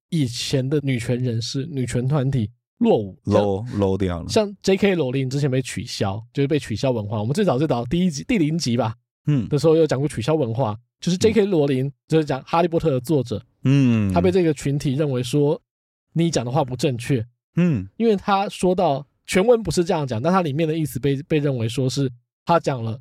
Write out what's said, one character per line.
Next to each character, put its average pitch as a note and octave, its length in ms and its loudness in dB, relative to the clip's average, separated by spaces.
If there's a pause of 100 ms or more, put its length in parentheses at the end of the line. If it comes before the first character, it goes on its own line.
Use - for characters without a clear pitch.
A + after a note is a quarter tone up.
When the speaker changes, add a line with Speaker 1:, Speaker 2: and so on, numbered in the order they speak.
(100)
Speaker 1:
以 D#3 140 0
前 B2+ 420 -2
的 D3+ 180 0
女 C3 160 -2
权 A#2+ 180 -2
人 A#2+ 240 -2
士、 C3+ 260 -6
女 C3+ 160 -4
权 A#2+ 220 -2
团 C3+ 240 0
体 A#2+ 180 0 (300)
落 A3+ 180 4
伍。 G2+ 280 -4
Speaker 2:
low， G2+ 440 2
Speaker 1:
像 A2+ 120 -2
Speaker 2:
low F#2+ 180 2
掉 F2+ 240 -2
了。 E2 60 -10
Speaker 1:
像 G#3 340 0
J F#3+ 140 2
K G3 180 2
罗 C#3+ 160 0
琳 C3+ 180 -2
之 C#3 120 -4
前 C#3+ 100 0
被 C3 100 0
取 G2+ 240 -6
消， A2 380 -4 (100)
就 C#3+ 80 -2
是 C#3 60 2
被 D3 140 0
取 A2 160 -6
消 C3 160 0
文 A2 120 -4
化。 G#2+ 140 -4
我 G#2 60 -2
们 B2+ 100 -2
最 G#3 100 0
早， C3+ 140 2
最 D#3+ 80 0
早 B2 200 -2
第 E3+ 200 0
一 - 20 2
集， D3 200 -6
第 A#3+ 100 2
零 D#3 180 0
集 B2+ 200 -2
吧， A2+ 180 -2 (320)
Speaker 2:
嗯。 C3+ 220 0
Speaker 1:
的 D3 100 0
时 C#3+ 80 2
候 D#3+ 80 6
有 E3 100 4
讲 B2+ 140 0
过 D3 100 -2
取 - 140 -8
消 D#3 140 0
文 A#2+ 180 -2
化。 A2 220 -2 (240)
就 F3 100 -2
是 F3+ 80 0
J A3 140 4
K G3+ 140 4
罗 D#3+ 200 2
琳， C#3 240 -2 (180)
就 D#3 100 2
是 D#3+ 60 2
讲 C#3+ 200 -4
哈 E3 180 0
利 F3+ 60 2
波 D#3 100 0
特 D#3+ 120 0
的 B2+ 100 0
作 C#3+ 220 0
者， A2 200 -6 (220)
Speaker 2:
嗯。 A#2+ 480 4
Speaker 1:
他 E3+ 80 2
被 F#3 100 4
这 F#3 120 4
个 D#3+ 100 4
群 C#3+ 260 -4
体 C#3 160 -2
认 D3 160 -2
为 B2 120 -2
说 C#3+ 380 0 (520)
，“你 E3+ 180 0
讲 D3 140 0
的 B2 60 -6
话 D3 140 2
不 B2+ 120 -8
正 C3+ 220 0
确。” A#2 260 -2 (320)
Speaker 2:
嗯。 D#3 300 2 (100)
Speaker 1:
因 A3+ 100 0
为 G#3+ 100 4
他 G3 320 0
说 F#3 260 0
到， D3+ 320 0 (200)
全 F#3 180 2
文 A#3 180 6
不 F#3 80 -4
是 F3 140 2
这 F3 100 0
样 D3+ 120 0
讲， A#2 140 -4
但 E3 120 0
他 F#3+ 100 4
里 D3 100 -2
面 D#3+ 140 0
的 D#3 100 -2
意 D#3+ 80 -2
思 C3+ 140 -6
被， C#3 300 -2
被 D#3 100 2
认 C#3+ 180 0
为 A2+ 120 -2
说 B2+ 200 -2
是 C3 220 0 (340)
他 E3+ 140 4
讲 C3+ 240 -4
了 A2+ 180 -6